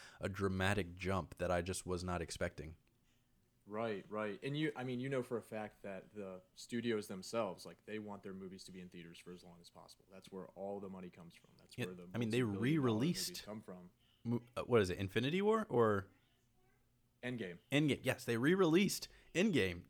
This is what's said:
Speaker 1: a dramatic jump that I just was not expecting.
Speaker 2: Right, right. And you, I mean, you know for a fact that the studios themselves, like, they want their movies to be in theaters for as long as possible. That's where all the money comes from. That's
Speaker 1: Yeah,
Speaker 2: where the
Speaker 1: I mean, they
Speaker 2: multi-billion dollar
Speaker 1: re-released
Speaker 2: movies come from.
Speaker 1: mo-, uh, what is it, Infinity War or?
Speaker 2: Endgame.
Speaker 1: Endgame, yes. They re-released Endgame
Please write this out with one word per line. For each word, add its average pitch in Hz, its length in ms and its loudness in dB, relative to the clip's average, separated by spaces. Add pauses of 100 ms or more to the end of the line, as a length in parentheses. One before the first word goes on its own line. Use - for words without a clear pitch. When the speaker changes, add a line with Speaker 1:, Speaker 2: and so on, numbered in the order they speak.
(200)
Speaker 1:
a 90 80 -2
dramatic 95 720 2
jump 92 400 -2
that 87 120 2
I 87 120 4
just 90 260 -4
was 90 160 0
not 90 180 -2
expecting. 82 540 -6 (880)
Speaker 2:
Right, 104 440 -2
right. 107 340 -2
And 139 140 -2
you, 156 180 0
I 127 80 -6
mean, 127 160 -2
you 131 80 -4
know 135 160 0
for 123 140 -2
a 104 40 -2
fact 107 420 -8
that 95 200 -8 (100)
the 95 280 -10 (140)
studios 117 520 -2
themselves, 98 580 -4
like, 87 120 -16 (100)
they 107 100 -6
want 104 260 -10
their 98 100 -8
movies 95 320 -12
to 92 80 -16
be 92 80 -12
in 90 80 -14
theaters 85 280 -16
for - 140 -16
as 90 100 -16
long 90 200 -20
as 85 80 -20
possible. - 340 -20 (100)
That's 95 200 -18
where 92 220 -10
all 98 260 -6
the 98 80 -10
money 92 260 -10
comes 85 180 -18
from. - 160 -20 (120)
That's - 160 -16
Speaker 1:
Yeah, 127 80 -4
Speaker 2:
where 92 100 -8
the 90 80 -14 (100)
Speaker 1:
I 110 40 -4
mean, 117 120 0
they 123 120 2
Speaker 2:
multi-billion 120 400 2
dollar 123 100 4
Speaker 1:
re-released 135 380 2
Speaker 2:
movies - 160 -10
come 107 160 -10
from. 90 280 -16 (360)
Speaker 1:
mo-, 117 160 0 (160)
uh, - 60 -2
what 117 180 6
is 90 80 4
it, 82 80 -2
Infinity 123 440 0
War 214 280 2
or? 107 380 6 (1160)
Speaker 2:
Endgame. 110 320 -6 (160)
Speaker 1:
Endgame, 143 320 4
yes. 123 220 -2
They 120 100 2
re-released 170 720 6 (260)
Endgame 120 460 4 (100)